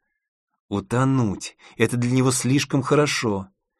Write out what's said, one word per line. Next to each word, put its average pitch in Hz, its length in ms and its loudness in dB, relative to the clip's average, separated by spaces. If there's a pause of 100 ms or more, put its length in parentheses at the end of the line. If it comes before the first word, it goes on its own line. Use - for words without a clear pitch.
(680)
Утонуть — 117 880 -2 (200)
это 113 200 0
для 120 160 0
него 131 180 2
слишком 135 520 0
хорошо. 135 640 0 (320)